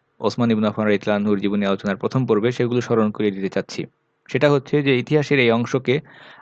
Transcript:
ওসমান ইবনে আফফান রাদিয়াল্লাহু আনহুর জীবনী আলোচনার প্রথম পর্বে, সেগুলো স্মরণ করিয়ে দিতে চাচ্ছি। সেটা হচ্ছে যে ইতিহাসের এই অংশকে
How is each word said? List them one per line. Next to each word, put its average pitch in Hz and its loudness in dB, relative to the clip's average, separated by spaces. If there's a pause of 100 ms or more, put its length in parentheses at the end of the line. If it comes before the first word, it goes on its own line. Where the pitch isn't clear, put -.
(200)
ওসমান 117 0
ইবনে 107 2
আফফান 107 -2
রাদিয়াল্লাহু 104 0
আনহুর 104 0
জীবনী 101 -2
আলোচনার 98 -2
প্রথম 127 -2
পর্বে, 113 2
সেগুলো 120 -2
স্মরণ 113 0
করিয়ে 104 0
দিতে 95 -6
চাচ্ছি। - -6 (420)
সেটা 143 2
হচ্ছে 143 0
যে 135 2
ইতিহাসের 143 0
এই 117 4
অংশকে 123 0 (420)